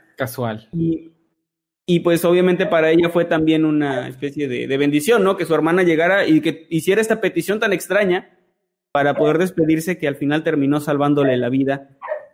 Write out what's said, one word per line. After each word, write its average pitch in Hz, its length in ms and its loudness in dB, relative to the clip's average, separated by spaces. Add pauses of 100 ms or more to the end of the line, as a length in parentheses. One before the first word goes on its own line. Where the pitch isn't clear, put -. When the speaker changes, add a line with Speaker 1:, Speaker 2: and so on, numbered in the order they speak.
(160)
Speaker 1:
Casual. 120 560 -6
Speaker 2:
Y, 165 400 -4 (760)
y, 170 120 2
pues, 170 240 0
obviamente 180 420 2
para 160 240 2
ella 170 200 4
fue 170 160 0
también 160 380 2
una 143 440 -2
especie 139 400 -8
de, 123 180 -6
de 131 100 -2
bendición, 147 460 2
¿no? 190 140 2
Que 170 80 -4
su 160 100 0
hermana 165 300 2
llegara 175 420 2
y 156 140 4
que 160 280 -6
hiciera 185 320 0
esta 220 200 0
petición 190 400 -2
tan 220 120 0
extraña 185 640 -2 (560)
para 143 220 2
poder 151 240 2
despedirse, 170 600 0
que 151 100 -4
al 139 80 -4
final 147 260 -2
terminó 147 380 0
salvándole 143 560 0
la 123 120 0
vida. 135 420 -2 (440)